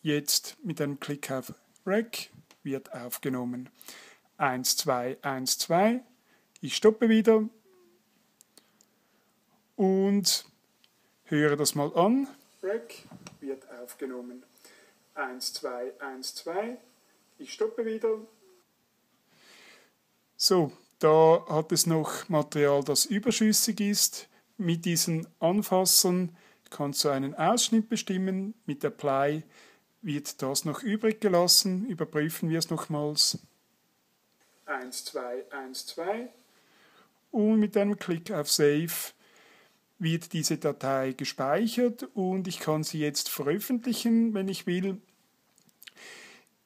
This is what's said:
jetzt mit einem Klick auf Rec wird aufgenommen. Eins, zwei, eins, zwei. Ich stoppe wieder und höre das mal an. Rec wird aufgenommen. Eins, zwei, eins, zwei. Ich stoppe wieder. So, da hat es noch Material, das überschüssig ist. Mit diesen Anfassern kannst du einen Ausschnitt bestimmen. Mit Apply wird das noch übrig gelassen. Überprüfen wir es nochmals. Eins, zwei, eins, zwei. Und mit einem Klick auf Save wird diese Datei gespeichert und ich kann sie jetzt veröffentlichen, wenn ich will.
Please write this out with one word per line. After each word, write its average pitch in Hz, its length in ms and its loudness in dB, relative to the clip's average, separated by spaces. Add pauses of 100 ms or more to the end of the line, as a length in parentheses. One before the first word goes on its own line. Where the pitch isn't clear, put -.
jetzt - 640 -2
mit 165 180 -6
einem 143 200 -4
Klick 143 300 -8
auf 131 220 -8 (320)
Rec 220 460 -4 (320)
wird 135 300 -8
aufgenommen. 123 760 -6 (680)
Eins, 127 400 0
zwei, 127 460 -2
eins, 135 360 -4
zwei. 220 440 2 (580)
Ich 139 160 -8
stoppe 220 320 6
wieder 220 400 6 (2250)
und 196 680 2 (760)
höre 147 320 2
das 143 180 0
mal 147 200 -2
an. 233 340 4 (340)
Rec 214 420 -6 (360)
wird 135 280 -12 (140)
aufgenommen. 123 600 -12 (720)
Eins, - 380 -8
zwei, 123 480 -8
eins, 131 340 -10
zwei. 208 440 -6 (600)
Ich - 140 -16
stoppe 226 320 -2
wieder. 220 340 -2 (2250)
So, 170 360 2 (280)
da 160 480 8
hat 156 240 -2
es 165 140 2
noch 160 420 -2
Material, 143 560 2
das 139 200 2
überschüssig 214 760 2
ist. - 480 0 (300)
Mit 170 260 -2
diesen 165 420 0 (140)
Anfassern 185 960 2 (340)
kannst 143 340 -4
du 147 40 2
einen 139 260 -2
Ausschnitt 220 540 2
bestimmen. 190 640 -4 (100)
Mit 143 200 -6
Apply 143 580 -2 (600)
wird 147 400 -8
das 135 220 -4
noch 147 180 -6
übrig 214 380 0
gelassen. 185 640 2
Überprüfen 165 640 -4
wir 165 120 0
es - 100 -4
nochmals. 151 680 -2 (1300)
Eins, 127 380 -8
zwei, 127 460 -8
eins, 131 360 -12
zwei. 214 420 -6 (1040)
Und 220 260 4
mit 208 180 2
einem 202 220 2
Klick 170 320 -6
auf 151 200 -4
Save 151 420 4 (1080)
wird 165 340 -2
diese 156 260 -2
Datei 135 540 -2
gespeichert 220 1000 -2
und 185 320 -2
ich 180 140 -8
kann 156 240 0
sie 156 160 -6
jetzt 147 280 -2
veröffentlichen, 226 1080 0
wenn 190 140 -2
ich - 180 -6
will. 190 340 -2 (1700)